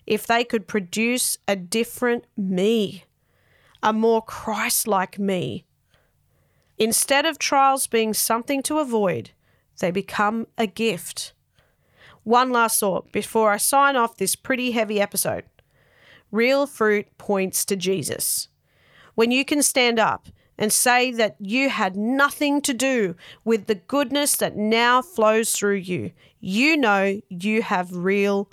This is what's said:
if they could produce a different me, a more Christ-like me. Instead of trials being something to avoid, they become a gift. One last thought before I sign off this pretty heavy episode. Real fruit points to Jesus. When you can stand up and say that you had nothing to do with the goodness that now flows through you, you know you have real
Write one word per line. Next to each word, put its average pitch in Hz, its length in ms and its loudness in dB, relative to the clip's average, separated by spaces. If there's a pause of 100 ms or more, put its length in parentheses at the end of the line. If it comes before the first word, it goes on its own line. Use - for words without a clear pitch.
if 214 180 -2
they 233 180 2
could 233 240 -4
produce 226 680 -2 (100)
a 202 80 0
different 226 720 -2 (100)
me, 196 680 0 (800)
a 214 100 2
more 220 300 2
Christ-like 208 960 -4
me. 180 440 -4 (1160)
Instead 269 480 0
of 294 100 -2
trials 269 480 2
being 220 300 0
something 247 480 -2
to 302 160 -2
avoid, 208 500 0 (500)
they 175 120 -2
become 208 560 -2 (100)
a 226 80 0
gift. - 680 -6 (880)
One 247 260 2
last 233 300 2
thought - 320 -2
before 214 400 0
I 202 60 0
sign 277 380 4
off 233 220 0
this 190 180 -2
pretty 254 360 -2
heavy 214 280 0
episode. 175 440 -2 (880)
Real 262 340 2
fruit 214 400 0 (140)
points 190 460 -2
to 202 100 -2
Jesus. - 720 -4 (680)
When 233 160 2
you 262 160 2
can 294 160 2
stand 240 380 2
up 147 300 0 (280)
and 214 160 0
say 247 380 2
that 220 280 0
you 254 300 0
had 196 260 -2
nothing 277 640 2
to 285 120 -2
do 233 420 0 (280)
with 220 240 0
the 220 80 0
goodness 285 640 0
that - 200 -2
now 233 460 2
flows 220 500 2
through 202 220 0
you, 180 360 -6 (280)
you 254 360 0
know 202 540 2
you 208 320 -2
have 180 340 -4
real 202 580 0